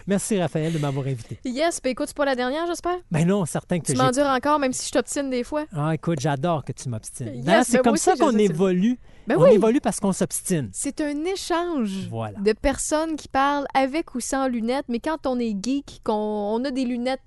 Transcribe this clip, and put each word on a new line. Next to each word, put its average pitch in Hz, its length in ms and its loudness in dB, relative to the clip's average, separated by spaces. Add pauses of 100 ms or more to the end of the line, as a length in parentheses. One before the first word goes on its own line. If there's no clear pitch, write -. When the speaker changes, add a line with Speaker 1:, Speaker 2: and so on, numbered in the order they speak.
Speaker 1:
Merci, 202 360 0
Raphaël, 160 320 0
de 165 60 -2
m'avoir 143 280 -2
invité. 131 380 -6
Speaker 2:
Yes, 285 360 -2
ben 262 100 -2
écoute, 294 180 -4
c'est - 80 -14
pas 294 80 0
la 269 100 2
dernière, 262 320 -2
j'espère ? 349 300 -4 (160)
Speaker 1:
Ben 160 120 2
non, 190 220 2
certain 175 320 -4
que 147 80 -6
Speaker 2:
Tu - 60 -2
Speaker 1:
j'ai 247 60 0
Speaker 2:
m'endures 262 280 4
encore, 285 320 2
même 269 140 0
si - 160 -8
je - 20 -12
t'obstine 285 400 -2
des 247 140 -2
fois ? - 280 -6
Speaker 1:
Ah, 156 220 -2
écoute, 165 240 -2
j'adore 143 460 -2
que - 80 -8
tu - 160 -10
m'obstines. 113 480 -8
Speaker 2:
Yes, 123 80 -8
Speaker 1:
D'ailleurs, 220 200 4
c'est 240 120 2
Speaker 2:
ben 254 80 6
Speaker 1:
comme 240 80 6
Speaker 2:
moi - 60 4
Speaker 1:
ça 359 120 2
Speaker 2:
aussi, 339 80 4
je 294 60 4
Speaker 1:
qu'on 277 80 4
Speaker 2:
t'obstine. 208 180 4
Speaker 1:
évolue. 185 480 2 (300)
Speaker 2:
Ben 247 100 2
Speaker 1:
On - 60 6
Speaker 2:
oui. 190 80 10
Speaker 1:
évolue 233 280 6
parce 208 200 -2
qu'on 196 120 2
s'obstine. 156 600 -2
Speaker 2:
C'est - 280 -6
un 294 240 -2
échange 330 880 -2
Speaker 1:
Voilà. 113 300 -6
Speaker 2:
de 202 120 4
personnes 302 640 -2
qui - 140 -10
parlent 277 460 0
avec 269 420 0
ou 240 40 -6
sans 269 280 -2
lunettes, 240 400 -2
mais 233 100 -2
quand 311 260 -4
on 254 140 0
est 233 240 -2
geek, 269 400 -4
qu'on, 220 120 0
on 214 500 -2
a 285 80 -4
des 262 120 -2
lunettes 247 420 -4